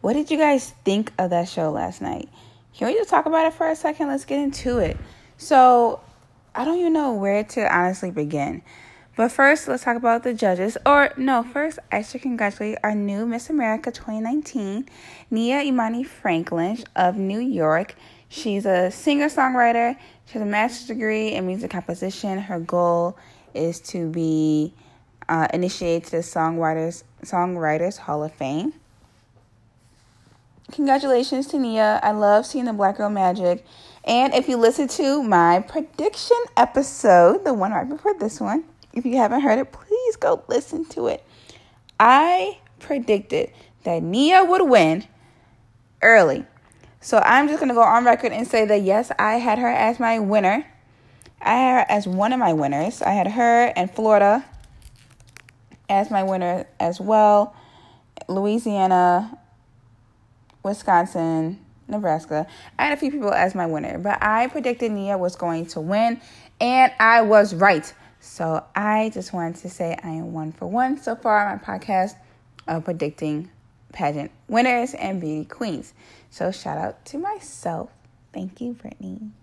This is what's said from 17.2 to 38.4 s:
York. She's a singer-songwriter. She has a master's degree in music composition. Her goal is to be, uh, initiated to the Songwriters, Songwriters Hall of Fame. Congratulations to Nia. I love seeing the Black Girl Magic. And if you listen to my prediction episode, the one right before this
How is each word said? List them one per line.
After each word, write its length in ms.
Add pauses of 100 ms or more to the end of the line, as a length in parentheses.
York. 560 (320)
She's 380
a 260
singer-songwriter. 1040 (300)
She 80
has 80
a 40
master's 400
degree 460
in 120
music 280
composition. 680
Her 220
goal 580 (340)
is 280
to 300
be, 600 (560)
uh, 240
initiated 520
to 80
the 60
Songwriters, 840 (200)
Songwriters 760
Hall 260
of 100
Fame. 400 (2000)
Congratulations 800
to 100
Nia. 420
I 120
love 340
seeing 180
the 80
Black 260
Girl 120
Magic. 560 (380)
And 300
if 140
you 80
listen 320
to 360
my 420
prediction 720 (200)
episode, 880
the 100
one 180
right 160
before 280
this 240